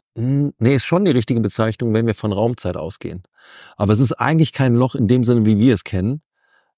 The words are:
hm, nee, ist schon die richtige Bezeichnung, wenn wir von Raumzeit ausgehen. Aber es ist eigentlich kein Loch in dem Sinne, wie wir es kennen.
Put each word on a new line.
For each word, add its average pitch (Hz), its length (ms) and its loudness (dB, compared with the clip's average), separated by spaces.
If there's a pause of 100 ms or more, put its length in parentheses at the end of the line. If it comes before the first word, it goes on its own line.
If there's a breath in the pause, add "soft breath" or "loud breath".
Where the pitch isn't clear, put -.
(160)
hm, 139 440 -2
nee, 127 160 2
ist 127 100 -2
schon 185 200 0
die 180 60 2
richtige 120 280 0
Bezeichnung, 110 540 -2
wenn 113 120 0
wir 110 100 -2
von 104 180 -4
Raumzeit 101 440 -4
ausgehen. 82 460 -12 (540 loud breath)
Aber 104 160 2
es 107 80 4
ist 127 120 2
eigentlich 156 400 2
kein 127 220 2
Loch 123 200 2
in 131 120 0
dem 127 160 2
Sinne, 117 220 2
wie 107 120 4
wir 120 160 4
es 98 120 -4
kennen. 107 360 -4 (560)